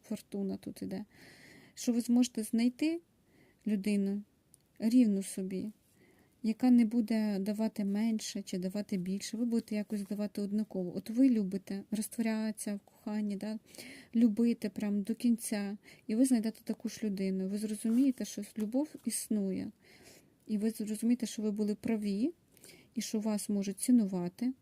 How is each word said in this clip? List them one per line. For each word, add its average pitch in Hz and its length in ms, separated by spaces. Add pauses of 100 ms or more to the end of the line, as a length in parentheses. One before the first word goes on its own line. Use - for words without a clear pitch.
Фортуна 196 480
тут - 260
іде. 196 220 (720)
Що - 180
ви 233 80
зможете 240 420
знайти 254 580 (680)
людину 202 560 (560)
рівну 220 440
собі, 190 480 (720)
яка 226 280
не 240 140
буде 214 540
давати 208 460
менше 214 580
чи - 160
давати 190 380
більше, 185 400
ви 233 80
будете 226 300
якось 208 280
давати 202 400
однаково. 202 540
От 190 140
ви 254 200
любите 196 600
розтворятися 220 840
в 202 40
коханні, 208 580
да? 214 220 (560)
Любити 226 540
прям 208 340
до 220 120
кінця, 208 600 (300)
і 220 80
ви 247 100
знайдете 226 400
таку 220 240
ж - 160
людину. 190 440
Ви 202 100
зрозумієте, 220 680
що - 180 (160)
любов 240 300 (160)
існує, 196 680 (760)
і 214 120
ви 220 120
зрозумієте, 220 560
що - 160
ви 214 80
були 208 240
праві, 214 560 (640)
і 226 60
що 214 200
вас 214 280
можуть 196 320
цінувати 208 800